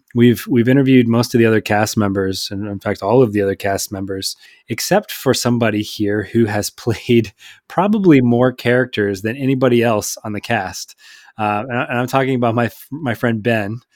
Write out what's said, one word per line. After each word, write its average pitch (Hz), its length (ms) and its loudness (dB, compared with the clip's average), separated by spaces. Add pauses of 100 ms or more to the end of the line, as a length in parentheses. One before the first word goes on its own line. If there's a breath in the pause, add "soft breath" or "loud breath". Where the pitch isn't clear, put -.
(140)
We've, 120 320 4
we've 120 220 2
interviewed 131 400 4
most 117 260 0
of 123 60 4
the 113 60 6
other 110 160 4
cast 107 340 0
members, 98 560 -2
and 104 160 -8
in 101 140 -8
fact, 104 200 -4
all 113 220 4
of 110 80 0
the 104 100 0
other 98 140 0
cast 98 340 -4
members, 98 460 -8 (320 soft breath)
except 175 460 -2
for - 200 0
somebody 117 480 0
here 104 420 -2
who 117 240 0
has 104 220 -4
<laughs> - 0 -
played 113 640 -2 (380 loud breath)
probably 190 500 4
more 123 320 2
characters 120 680 -2
than 110 160 -6
anybody 131 440 2
else 113 440 -2
on 107 80 -10
the 104 80 -8
cast. 95 560 -6 (400 loud breath)
Uh, 104 320 -2
and 120 100 -4
I, 139 60 -2
and 123 140 -4
I'm 127 80 -2
talking 131 280 0
about 120 200 0
my 120 100 0
f-, - 260 -10
my 139 220 -6
friend 113 280 -2
Ben. 110 380 -2 (160)